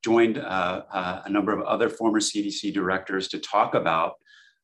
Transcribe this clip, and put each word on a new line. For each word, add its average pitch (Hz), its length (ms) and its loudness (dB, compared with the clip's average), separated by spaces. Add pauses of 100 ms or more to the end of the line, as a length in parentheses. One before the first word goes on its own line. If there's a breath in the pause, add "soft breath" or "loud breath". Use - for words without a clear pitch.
joined, 113 340 4
uh, 92 540 -2
uh, 92 320 -4
a 98 60 -12
number 101 240 2
of 101 80 -2
other 110 280 0
former 110 300 2
C 104 240 -2
D 101 80 -2
C 98 200 -4
directors 95 580 -2
to 92 100 -6
talk 110 340 0
about, 82 420 0 (480 soft breath)